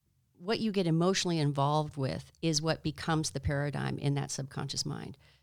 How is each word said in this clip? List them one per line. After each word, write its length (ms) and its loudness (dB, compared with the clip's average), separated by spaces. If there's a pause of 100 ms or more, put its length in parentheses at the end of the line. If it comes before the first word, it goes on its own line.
(380)
what 220 -2
you 120 0
get 140 2
emotionally 520 4
involved 580 2
with 340 -4 (120)
is 180 2
what 220 0
becomes 480 -2
the 100 -6
paradigm 580 -2
in 160 2
that 160 -2
subconscious 540 -6
mind. 320 -8 (260)